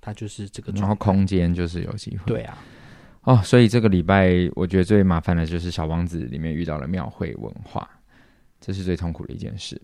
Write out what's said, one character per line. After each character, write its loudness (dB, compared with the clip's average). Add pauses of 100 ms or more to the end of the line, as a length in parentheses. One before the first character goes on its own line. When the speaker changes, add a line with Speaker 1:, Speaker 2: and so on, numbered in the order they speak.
Speaker 1:
它 -12
就 -10
是 -12
这 -16
个 -12
状 -6
态。 -2
Speaker 2:
然 0
后 2
空 2
间 2
就 -2
是 -6
有 -8
机 -10
会。 -10
Speaker 1:
对 -2
啊。 -14 (680)
Speaker 2:
哦， 6
所 6
以 8
这 2
个 6
礼 4
拜 4 (240)
我 -2
觉 2
得 4
最 6
麻 4
烦 0
的 0
就 -4
是 -4
《小 -4
王 -2
子》 -6
里 -8
面 -4
遇 -4
到 -4
了 -8
庙 -4
会 -8
文 -10
化， -12 (720)
这 -8
是 -6
最 -2
痛 -4
苦 -10
的 -12
一 -10
件 -10
事。 -14